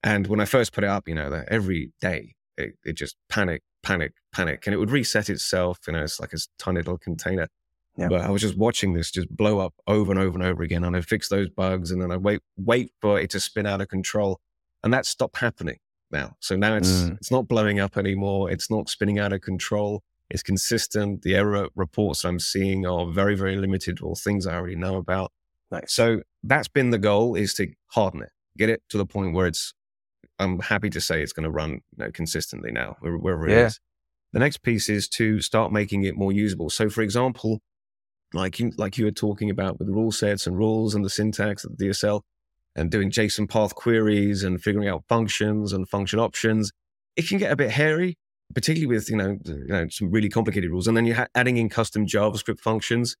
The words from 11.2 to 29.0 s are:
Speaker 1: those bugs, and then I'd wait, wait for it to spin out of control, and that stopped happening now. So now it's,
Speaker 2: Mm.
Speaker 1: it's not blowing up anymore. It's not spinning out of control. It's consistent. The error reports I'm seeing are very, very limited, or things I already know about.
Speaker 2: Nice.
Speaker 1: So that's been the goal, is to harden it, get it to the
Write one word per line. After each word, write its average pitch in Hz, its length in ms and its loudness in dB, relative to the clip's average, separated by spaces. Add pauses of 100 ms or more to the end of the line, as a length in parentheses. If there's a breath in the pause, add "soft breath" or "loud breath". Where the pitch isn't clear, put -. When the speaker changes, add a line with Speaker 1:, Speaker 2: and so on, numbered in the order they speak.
Speaker 1:
those 98 200 0
bugs, 92 420 -2
and 90 100 -2
then 90 100 -2
I'd 92 120 -4
wait, 104 180 2 (160)
wait 113 420 2
for 101 200 4
it 87 120 -2
to 101 80 -4
spin 104 260 -4
out 98 160 0
of 98 80 -4
control, 95 500 -2 (440)
and 113 100 4
that 131 120 0
stopped - 320 -4
happening 87 400 -4 (320)
now. 71 300 -6
So - 160 -4
now 107 200 2
it's, 92 280 4
Speaker 2:
Mm. 85 140 -2
Speaker 1:
it's - 140 -6
not 127 160 2
blowing 107 320 2
up 98 180 0
anymore. 98 520 0
It's - 220 -4
not 107 180 -2
spinning 101 300 0
out 101 140 0
of 95 80 -4
control. 104 640 -4 (260)
It's 98 120 -6
consistent. 101 800 -2
The 92 140 0
error 101 400 2
reports 92 480 0
I'm 90 160 0
seeing 95 460 0
are 87 260 -2
very, 98 240 2
very 95 220 -2
limited, 95 440 -2
or 82 140 -6
things 101 320 -2
I 82 80 -4
already 90 220 -6
know 92 180 -2
about. 92 360 -2 (380)
Speaker 2:
Nice. - 220 -8
Speaker 1:
So 117 300 4 (220)
that's 131 260 0
been 127 220 2
the 117 60 2
goal, 104 380 2
is 98 200 0
to 95 120 -2 (200)
harden 95 340 0
it, - 100 -14 (260)
get 110 120 4
it 113 200 0
to - 80 -2
the 101 80 2